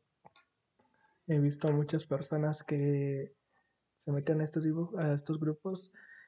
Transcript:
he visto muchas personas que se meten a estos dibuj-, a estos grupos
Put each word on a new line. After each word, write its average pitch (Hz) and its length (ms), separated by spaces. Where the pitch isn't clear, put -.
he 156 100
visto 143 340
muchas 147 340
personas 151 580
que 143 680
se 147 120
meten 151 280
a 156 40
estos 156 200
dibuj-, 170 340
a 151 160
estos 156 240
grupos 160 540